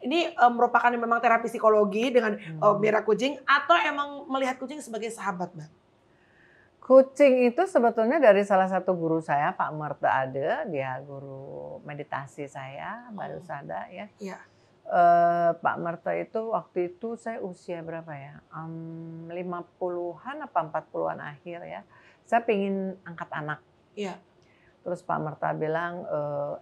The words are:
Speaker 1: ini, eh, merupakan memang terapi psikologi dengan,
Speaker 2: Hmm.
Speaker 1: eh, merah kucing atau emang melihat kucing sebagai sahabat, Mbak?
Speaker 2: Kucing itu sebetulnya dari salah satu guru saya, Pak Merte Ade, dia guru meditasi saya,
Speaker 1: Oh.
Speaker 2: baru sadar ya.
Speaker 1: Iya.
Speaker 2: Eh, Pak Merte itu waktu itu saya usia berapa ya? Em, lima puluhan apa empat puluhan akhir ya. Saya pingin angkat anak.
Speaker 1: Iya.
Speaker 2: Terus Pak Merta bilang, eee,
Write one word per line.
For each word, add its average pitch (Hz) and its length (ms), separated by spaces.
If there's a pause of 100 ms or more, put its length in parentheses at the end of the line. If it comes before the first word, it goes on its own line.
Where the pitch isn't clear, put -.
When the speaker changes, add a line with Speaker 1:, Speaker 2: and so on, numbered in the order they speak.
Speaker 1:
ini, 330 260
eh, 247 240
merupakan 240 420
memang 233 240
terapi 233 300
psikologi 214 640
dengan, 226 240
Speaker 2:
Hmm. 160 240
Speaker 1:
eh, 208 180
merah 214 240
kucing 226 400
atau 277 320
emang 285 540
melihat 262 320
kucing 262 180
sebagai 226 320
sahabat, 190 400
Mbak? 151 200 (1080)
Speaker 2:
Kucing 262 720
itu 240 180
sebetulnya 233 540
dari 208 240
salah 190 240
satu 185 240
guru 165 320
saya, 156 320
Pak 147 160
Merte 151 340
Ade, 135 380 (240)
dia 135 320
guru 143 840
meditasi 143 640
saya, 156 640
Speaker 1:
Oh. 220 80
Speaker 2:
baru 156 240
sadar 165 500
ya. 196 300
Speaker 1:
Iya. 196 180 (460)
Speaker 2:
Eh, 175 720
Pak - 220
Merte 170 420
itu 220 320
waktu 180 400
itu 226 240
saya 226 240
usia 180 400
berapa 165 320
ya? 143 400
Em, 160 240 (540)
lima 175 340 (160)
puluhan 180 640
apa 233 180
empat 160 240
puluhan 160 320
akhir 160 460
ya. 170 180 (400)
Saya 233 220
pingin 196 580
angkat 170 300
anak. 151 320 (300)
Speaker 1:
Iya. 185 260 (640)
Speaker 2:
Terus 175 160
Pak 160 240
Merta 156 320
bilang, 165 480
eee, 147 480 (100)